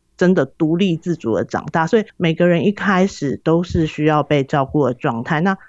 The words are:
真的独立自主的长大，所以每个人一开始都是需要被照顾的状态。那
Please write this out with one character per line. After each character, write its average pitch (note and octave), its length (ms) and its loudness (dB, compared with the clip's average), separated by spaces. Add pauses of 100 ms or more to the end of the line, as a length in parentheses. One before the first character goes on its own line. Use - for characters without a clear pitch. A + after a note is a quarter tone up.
(160)
真 F3+ 160 4
的 D#3+ 140 2
独 D#3+ 280 -2
立 F3 220 0
自 E3 200 -4
主 A2+ 180 -4
的 F#2 100 0
长 - 260 -6
大， D#3+ 160 0
所 A3+ 120 2
以 G#3 60 0 (120)
每 E3+ 160 0
个 F3 160 2
人 E3+ 160 2
一 G3+ 80 2
开 F#3 340 0
始 C#3+ 380 -6
都 E3 180 2
是 E3+ 240 -2
需 D3+ 200 -2
要 D3+ 160 2
被 C#3+ 200 0
照 C#3 220 0
顾 C#3+ 220 0
的 B2 80 -2
状 A#2+ 280 -4
态。 D#3 200 -2
那 F#3+ 160 0 (100)